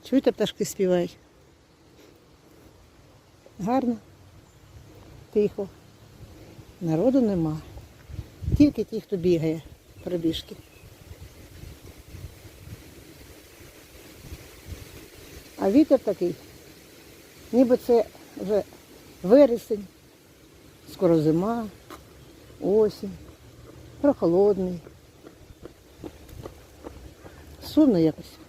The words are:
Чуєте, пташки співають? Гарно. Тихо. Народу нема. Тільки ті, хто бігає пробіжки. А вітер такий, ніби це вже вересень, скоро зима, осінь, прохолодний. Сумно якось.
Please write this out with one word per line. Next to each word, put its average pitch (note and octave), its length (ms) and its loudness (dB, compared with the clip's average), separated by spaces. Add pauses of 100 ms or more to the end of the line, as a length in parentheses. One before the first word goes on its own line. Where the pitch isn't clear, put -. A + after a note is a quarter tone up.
(120)
Чуєте, C4 200 2
пташки - 340 -4
співають? F3+ 520 -2 (2500)
Гарно. A#3+ 380 -2 (1400)
Тихо. G3+ 360 -2 (1120)
Народу F#3+ 400 2
нема. E3 400 -2 (960)
Тільки C#4 260 4
ті, A3 180 -8
хто - 160 -8
бігає E3 440 0 (420)
пробіжки. E3+ 520 -6 (4000)
А C#4 120 0
вітер C#4 280 4
такий, F3+ 360 -4 (1160)
ніби A#3+ 260 4
це A#3 280 2 (320)
вже G3+ 260 -2 (600)
вересень, A3+ 640 4 (1080)
скоро E3+ 280 2
зима, G3 460 0 (960)
осінь, G3+ 500 0 (880)
прохолодний. F#3 800 2 (2750)
Сумно C4 360 4
якось. - 500 -2